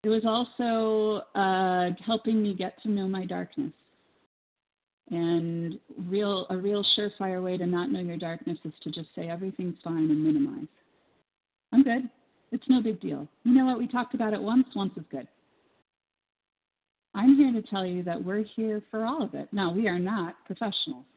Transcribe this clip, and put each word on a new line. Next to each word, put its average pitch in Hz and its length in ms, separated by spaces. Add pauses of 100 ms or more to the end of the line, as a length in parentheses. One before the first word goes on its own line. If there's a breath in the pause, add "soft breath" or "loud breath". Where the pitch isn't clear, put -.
It - 20
was 220 160
also, 220 1000 (100)
uh, 185 560 (140)
helping 220 360
me 208 140
get 180 280
to 214 60
know 196 200
my 190 180
darkness. 175 460 (1400)
And 170 680 (280)
real, 202 400
a 185 80
real 202 280 (120)
surefire 190 460
way 180 140
to 170 100
not 175 240
know 185 80
your 175 180
darkness 165 480
is 160 80 (120)
to 151 80
just 165 240
say, 165 120
"Everything's 180 540
fine," 160 260
and 156 140
minimize. 151 460 (1040)
"I'm 254 100
good. 254 260 (440)
It's - 160
no 254 120
big 214 200
deal. 147 260 (160)
You 247 100
know 262 140
what? 247 120
We 233 100
talked 240 260
about 220 180
it 202 80
once. 240 360
Once 196 200
is 160 140
good." 131 160 (1900)
I'm 247 220
here 269 180
to 214 100
tell 196 220
you 180 200
that 175 180
we're 196 220
here 214 380 (100)
for 220 120
all 269 180
of - 120
it. - 180
Now, 190 200
we 208 160
are 175 100
not 185 460
professionals. 160 600 (120)